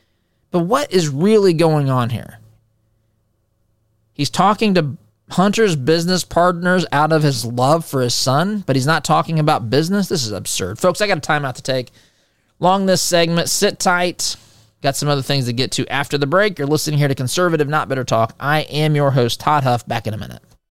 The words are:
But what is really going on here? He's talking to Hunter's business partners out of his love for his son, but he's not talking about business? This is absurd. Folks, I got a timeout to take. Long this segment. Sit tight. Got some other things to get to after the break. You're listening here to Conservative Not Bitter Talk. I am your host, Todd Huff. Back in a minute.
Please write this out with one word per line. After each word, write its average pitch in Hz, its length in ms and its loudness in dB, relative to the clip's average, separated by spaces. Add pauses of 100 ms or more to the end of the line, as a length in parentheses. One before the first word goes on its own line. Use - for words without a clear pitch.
(500)
But 170 160 0
what 269 260 -2
is 175 160 2
really 190 460 4
going 151 340 2
on 127 220 0
here? - 300 -10 (1700)
He's 147 180 -6
talking 208 420 2
to 156 240 0 (320)
Hunter's 196 480 2
business 165 480 0
partners 180 640 2
out 156 220 2
of 156 100 4
his 131 220 0
love 127 400 2
for 135 160 -4
his 120 140 0
son, 185 520 -2
but 135 80 0
he's 131 120 0
not 160 180 0
talking 160 340 0
about 147 300 0
business? 170 400 0
This 160 160 -2
is 107 80 -6
absurd. 92 460 -6
Folks, 185 240 0
I 208 40 0
got 196 120 0
a - 20 -6
timeout 143 360 -4
to - 60 -18
take. 131 280 -4 (680)
Long 190 280 2
this 185 160 2
segment. 170 480 0
Sit - 280 0
tight. 180 580 -2 (440)
Got 139 160 -2
some 147 140 -2
other 143 100 0
things 139 240 -2
to 120 80 -4
get 120 200 -4
to - 160 -2
after 143 280 -4
the 139 100 0
break. 185 320 0
You're 143 80 -4
listening 151 320 -2
here 143 100 2
to 135 60 0
Conservative 151 540 0
Not 147 220 -4
Bitter 131 140 -4
Talk. 113 360 0
I 151 220 0
am 151 340 0
your 143 140 2
host, 120 280 0
Todd 147 260 0
Huff. 120 220 -2
Back 117 200 -6
in 101 80 -6
a - 40 -10
minute. 65 240 -14 (280)